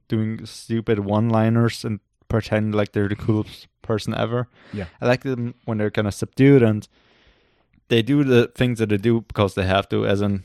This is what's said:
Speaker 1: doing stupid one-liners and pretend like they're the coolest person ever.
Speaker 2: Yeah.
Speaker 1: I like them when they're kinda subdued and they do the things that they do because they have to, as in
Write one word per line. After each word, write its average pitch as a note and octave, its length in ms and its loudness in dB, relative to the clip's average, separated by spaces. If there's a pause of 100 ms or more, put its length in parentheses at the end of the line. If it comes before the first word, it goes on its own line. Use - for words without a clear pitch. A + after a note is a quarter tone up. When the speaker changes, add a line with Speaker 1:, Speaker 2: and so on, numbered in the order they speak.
Speaker 1:
doing A2 360 -4
stupid A2+ 540 -4
one-liners A2 880 2
and G#2+ 140 -6 (280)
pretend G#2+ 460 -2
like G#2 180 0
they're G2+ 160 0
the G2+ 80 -2
coolest - 500 -4 (140)
person - 340 -4
ever. A#2 340 -4 (260)
Speaker 2:
Yeah. F#2+ 140 -8 (120)
Speaker 1:
I A#2 60 -4
like A#2+ 160 0
them B2 320 -6 (100)
when A2 140 -4
they're G#2+ 120 -2
kinda G#2 220 -2
subdued C3+ 500 4
and G#2+ 240 0 (1000)
they A#2 140 2
do C#3+ 220 0
the A#2+ 240 4
things B2 320 -2
that G#2 100 0
they G#2 80 0
do A2+ 240 0
because - 320 0
they G2 100 -2
have F#2+ 240 0
to, G#2+ 180 -2
as G2+ 140 0
in G2+ 240 -2